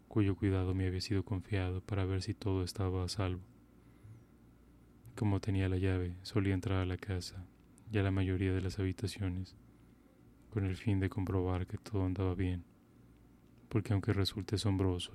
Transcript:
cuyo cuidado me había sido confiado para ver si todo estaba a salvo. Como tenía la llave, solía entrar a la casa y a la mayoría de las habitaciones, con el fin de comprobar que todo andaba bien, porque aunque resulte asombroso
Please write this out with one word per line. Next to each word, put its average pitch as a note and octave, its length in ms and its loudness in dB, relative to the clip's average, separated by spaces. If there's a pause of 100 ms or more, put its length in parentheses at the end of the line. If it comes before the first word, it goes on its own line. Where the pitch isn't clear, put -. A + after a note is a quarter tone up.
cuyo G2 260 4
cuidado F#2+ 380 2
me F#2+ 140 0
había F#2 120 -2
sido F#2+ 240 0
confiado F#2 560 -2
para G2 240 -2
ver F#2 180 0
si G2 120 -2
todo F#2+ 320 0
estaba F#2 400 -2
a - 20 -2
salvo. F#2 360 -2 (1700)
Como G2+ 240 2
tenía F#2+ 300 2
la F#2 80 2
llave, F2+ 440 0
solía G2 320 0
entrar F#2+ 260 0
a F2+ 60 0
la F#2 120 -4
casa F#2 480 -8 (480)
y A2 40 2
a G2 60 4
la G2 80 2
mayoría F#2+ 400 2
de F#2 80 2
las F2+ 180 -4
habitaciones, F#2+ 800 -4 (1000)
con G2+ 80 2
el F#2 140 0
fin F#2+ 240 2
de F#2+ 80 4
comprobar F#2 580 0
que G#2 100 -8
todo F#2+ 280 -2
andaba F#2 280 0
bien, F2+ 300 0 (1040)
porque G#2+ 240 0
aunque G2+ 220 2
resulte G2 420 0
asombroso F#2+ 600 2